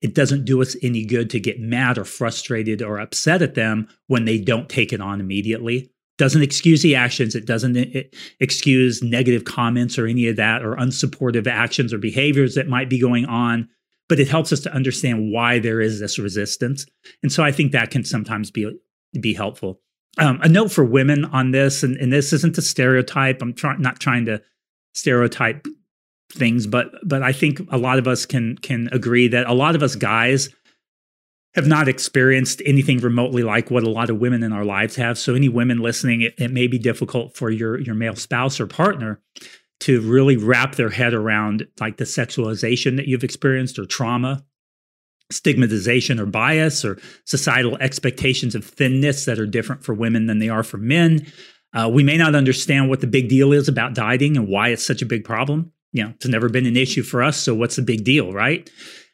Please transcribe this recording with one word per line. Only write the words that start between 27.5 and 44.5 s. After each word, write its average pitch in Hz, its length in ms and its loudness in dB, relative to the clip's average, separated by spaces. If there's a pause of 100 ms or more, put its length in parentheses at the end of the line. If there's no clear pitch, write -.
a 131 80 -2
lot 127 200 2
of 127 100 0
us 123 180 -2
can, 117 320 -2
can 120 340 -4
agree 120 360 2
that 123 180 2
a 120 80 0
lot 147 200 4
of 151 80 0
us 131 120 0
guys 113 560 0 (1040)
have 147 120 0
not 151 220 4
experienced 131 760 0
anything 139 340 2
remotely 123 440 0
like 113 280 -2
what 120 120 2
a 113 80 0
lot 113 180 -2
of 113 100 -2
women 120 240 0
in 110 100 -2
our 104 120 -4
lives 104 320 -2
have. 120 220 -2
So 123 160 -2
any 135 160 4
women 120 300 0
listening, 117 420 0
it, 113 160 -2
it 120 120 -4
may 123 160 0
be 123 120 -2
difficult 117 580 -4
for 113 140 -4
your, 113 280 -4
your 123 160 -6
male 110 220 -4
spouse 127 420 -4
or 110 80 -4
partner 143 540 -2 (600)
to 127 200 2
really 127 360 4
wrap 123 400 0
their 117 140 0
head 120 220 0
around, 107 540 -2 (140)
like, 107 160 -4
the 127 80 -6
sexualization 120 920 -2
that 139 120 -4
you've 127 160 -2
experienced 131 540 -2
or 98 60 -8
trauma, 123 600 -4 (840)